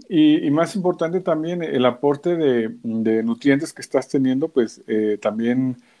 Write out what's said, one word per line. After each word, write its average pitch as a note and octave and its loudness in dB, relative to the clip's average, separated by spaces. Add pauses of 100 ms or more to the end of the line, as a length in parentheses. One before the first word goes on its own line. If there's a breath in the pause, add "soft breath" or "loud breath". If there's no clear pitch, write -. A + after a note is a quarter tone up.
y, D#3 4
y C#3+ 2
más D#3+ 0
importante F3 -2
también E3+ -2
el C#3 0
aporte C#3+ 0
de, A#2+ 0
de A2+ 0
nutrientes C#3 0
que - -20
estás - -2
teniendo, C3+ 0
pues, - -2
eh, G#2+ -2
también B2 -2 (220 soft breath)